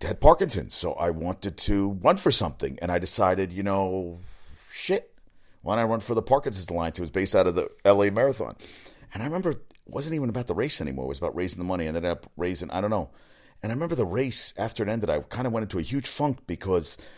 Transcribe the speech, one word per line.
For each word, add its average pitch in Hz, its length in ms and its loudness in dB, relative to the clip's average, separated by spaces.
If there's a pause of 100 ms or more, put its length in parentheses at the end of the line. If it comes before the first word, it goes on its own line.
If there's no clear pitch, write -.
had - 180 -4
Parkinson's, 156 540 4
so 85 200 -4
I 85 160 -2
wanted 85 480 -4
to 101 320 2 (120)
run 165 140 6
for 175 160 2
something. 71 500 -2
And 87 80 0
I 90 80 4
decided, 92 540 2
you 95 100 -6
know, 95 560 -2 (540)
shit, - 420 -4 (480)
why 104 140 0
don't 117 80 2
I 110 40 2
run 113 120 0
for 117 160 -2
the 110 60 2
Parkinson's 107 480 2
Alliance? 82 280 -2
It 90 40 -4
was 82 100 -6
based 95 240 2
out 92 100 8
of 87 80 2
the 85 160 0 (140)
L 101 180 8
A 101 80 4
Marathon. 113 460 0 (560)
And 104 100 -8
I 127 40 -2
remember 170 260 -2
it - 80 -6 (260)
wasn't 160 300 -6
even 135 120 0
about 120 200 -4
the 90 60 -2
race 123 260 -2
anymore. 67 240 -6
It 65 40 -4
was 69 100 -6
about 82 180 -4
raising 90 220 -4
the 90 100 -4
money. 90 160 -2
I 78 40 -2
ended 82 160 -2
up 85 320 -4
raising, 87 360 -4
I 90 80 -2
don't 104 100 0
know. 92 200 -2 (520)
And 107 80 -2
I 113 40 -2
remember 165 200 -2
the 123 100 2
race, 117 540 -2
after 110 240 -4
it 98 60 -2
ended, 110 200 -2
I 76 120 2
kinda 123 300 -4
went 113 120 -2
into 95 160 -4
a 82 40 0
huge 131 260 -4
funk 143 400 -4
because 87 500 0 (200)